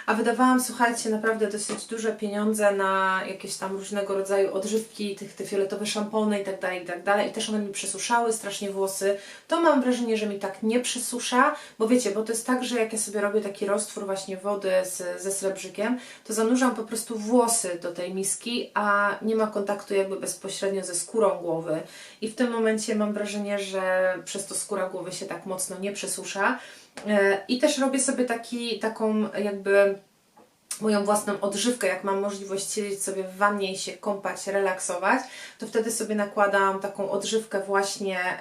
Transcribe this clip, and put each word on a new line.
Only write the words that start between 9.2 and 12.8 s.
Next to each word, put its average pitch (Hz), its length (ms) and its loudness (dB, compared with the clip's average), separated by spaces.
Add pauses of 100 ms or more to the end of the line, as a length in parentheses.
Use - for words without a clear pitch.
To 330 120 2
mam 302 220 8
wrażenie, 240 340 2
że 214 100 0
mi 196 120 -2
tak 190 240 -6
nie 226 180 2
przesusza, 247 720 2 (240)
bo 220 100 2
wiecie, 247 220 4
bo 208 120 0
to 220 100 -2
jest 220 140 -4
tak, 254 180 2
że 240 140 -2
jak 220 140 0